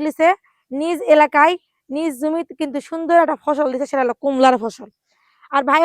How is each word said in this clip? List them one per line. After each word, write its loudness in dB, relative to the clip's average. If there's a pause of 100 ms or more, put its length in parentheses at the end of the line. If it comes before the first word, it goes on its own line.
লিছে। 0 (520)
নিজ -2 (160)
এলাকায়, 4 (360)
নিজ -4
জমিতে -4
কিন্তু -6 (120)
সুন্দর 0
একটা -2
ফসল -2
দিছে, -4
সেটা -2
হলো -2
কুমড়ার 2
ফসল। -12 (680)
আর 2
ভাই 4